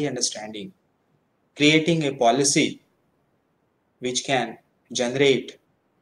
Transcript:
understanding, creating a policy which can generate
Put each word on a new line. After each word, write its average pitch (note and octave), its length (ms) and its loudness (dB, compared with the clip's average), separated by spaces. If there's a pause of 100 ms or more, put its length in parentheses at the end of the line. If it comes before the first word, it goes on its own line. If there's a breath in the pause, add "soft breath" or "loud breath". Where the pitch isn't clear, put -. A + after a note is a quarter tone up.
understanding, G#2+ 680 -8 (800)
creating D#3 500 2
a C3+ 100 -4
policy B2 680 2 (1200)
which B2+ 240 -6
can B2 340 -4 (320)
generate B2 680 0 (440)